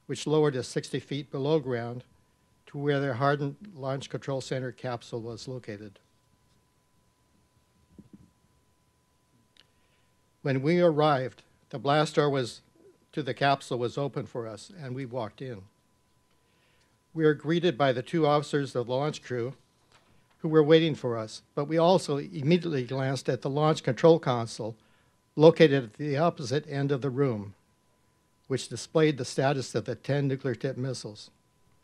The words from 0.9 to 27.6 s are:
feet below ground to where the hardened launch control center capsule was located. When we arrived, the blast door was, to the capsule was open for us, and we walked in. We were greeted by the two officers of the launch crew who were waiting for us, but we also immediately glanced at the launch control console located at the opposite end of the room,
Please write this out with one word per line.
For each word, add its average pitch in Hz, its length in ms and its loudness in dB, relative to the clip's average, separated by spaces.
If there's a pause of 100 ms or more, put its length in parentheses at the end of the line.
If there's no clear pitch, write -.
feet 143 320 -10
below 147 280 0
ground 120 440 -6 (640)
to - 100 -14
where 143 220 0
the 139 140 -2
hardened 139 420 0 (180)
launch 135 360 -8
control 135 320 -6
center 131 320 -6
capsule 120 480 -10
was 113 260 -14
located. 107 500 -14 (4000)
When 135 200 0
we 170 200 2
arrived, 147 600 2 (260)
the 143 100 -10
blast 147 360 0
door 147 140 2
was, 135 300 -4 (540)
to 156 100 -6
the 123 100 -6
capsule 139 460 0
was 120 180 -4
open 143 280 -6
for 120 200 -10
us, 110 320 -16
and 135 160 -12
we 135 120 -10
walked 117 360 -10
in. 123 200 -12 (1500)
We 160 100 -2
were 151 100 6
greeted 160 440 0
by 135 160 4
the 123 80 -4
two 156 260 0
officers 143 480 0
of 123 120 -4
the 123 60 -6
launch 143 300 -4
crew 123 300 -6 (840)
who 170 100 -4
were 156 140 8
waiting 160 320 6
for 117 220 -4
us, 110 260 -10 (120)
but 143 140 -2
we 160 80 0
also 165 400 4
immediately 160 640 0
glanced 135 460 -4
at 131 120 -2
the 147 80 -4
launch 151 340 2
control 160 360 6
console 113 560 -4 (600)
located 151 480 8
at 107 80 -16
the 147 240 -6
opposite 151 500 -2
end 139 240 -2
of 135 100 -2
the 139 80 -4
room, 117 440 -2 (920)